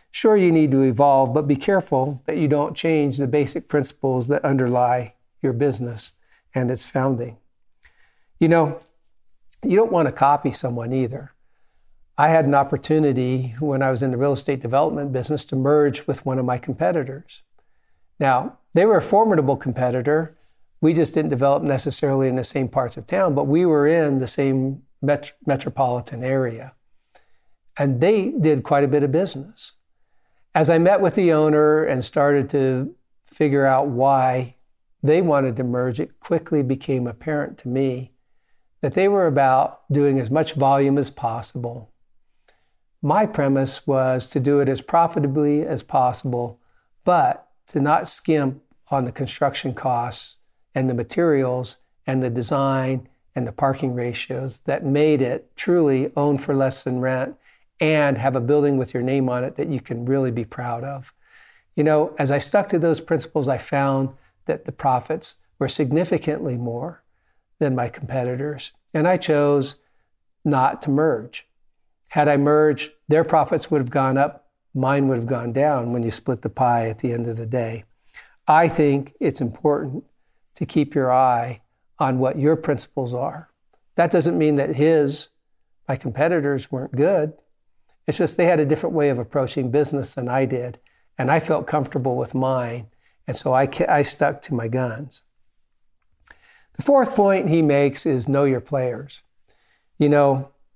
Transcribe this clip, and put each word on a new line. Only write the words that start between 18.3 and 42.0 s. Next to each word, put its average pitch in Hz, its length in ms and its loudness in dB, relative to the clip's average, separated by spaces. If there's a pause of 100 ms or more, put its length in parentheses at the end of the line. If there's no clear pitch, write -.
they 175 120 6
were 214 120 6
a - 40 2
formidable 180 560 2
competitor. 131 800 -2 (420)
We 160 140 4
just 160 200 0
didn't 156 160 0
develop 139 340 2
necessarily 135 640 0
in 127 60 -2
the 127 80 -2
same 131 260 -4
parts 127 260 -4
of 110 120 -16
town, 180 280 0
but 143 120 0
we 165 180 2
were 151 220 4
in 151 320 2
the 127 80 -4
same 135 560 -2 (180)
met-, 143 320 -2 (120)
metropolitan 127 800 -4
area. 127 500 -4 (1040)
And 139 220 0
they 202 320 2
did 156 320 2
quite 143 200 2
a 139 60 2
bit 143 140 2
of 139 80 0
business. 160 600 -6 (800)
As 156 160 2
I 165 80 6
met 185 240 4
with 180 140 2
the 175 180 4
owner 151 500 4
and 131 200 -2
started 143 460 2
to 131 460 0 (300)
figure 139 400 0
out 135 220 2
why 127 680 0 (460)
they 156 200 4
wanted 139 360 2
to 131 60 -4
merge, 123 360 -2
it - 200 -8
quickly 160 440 -2
became 131 440 -2
apparent 147 520 -6
to - 100 -10
me 131 420 -4 (680)
that - 140 -4
they 190 140 2
were 196 180 2
about 135 560 2 (100)
doing 143 280 2
as 113 100 -4
much 151 240 0
volume 139 440 2
as 135 120 -2
possible. 120 840 -8 (1080)